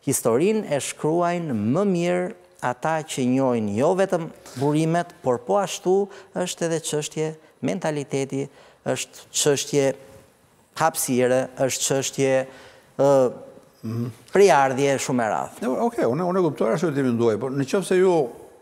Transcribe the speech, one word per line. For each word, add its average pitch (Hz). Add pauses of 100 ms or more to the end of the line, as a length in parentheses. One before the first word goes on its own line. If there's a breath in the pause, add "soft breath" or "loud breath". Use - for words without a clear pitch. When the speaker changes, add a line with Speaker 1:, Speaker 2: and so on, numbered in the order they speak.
Speaker 1:
historinë 160
e 139
shkruajnë 170
më 117
mirë 175 (300)
ata 156
që 135
njohin 123
jo 147
vetëm 180 (320)
burimet, 160 (100)
por 123
po 190
ashtu 190 (280 loud breath)
është 180
edhe 165
çështje 156 (320 soft breath)
mentaliteti, 143 (380 loud breath)
është -
çështje 143 (920)
hapësire, 127 (160)
është 131
çështje, 135 (540 loud breath)
ë, 135 (520)
Speaker 2:
Mhm. 113 (260)
Speaker 1:
priardhje 139
shumë 123
e 107
radhë. 71
Speaker 2:
Jo, - (140)
okej, 233
unë, 139
unë 180
e 185
kuptoj 175
arsyetimin 143
tuaj, 113
por 131
në 139
qoftë 190
se 190
ju 175 (320)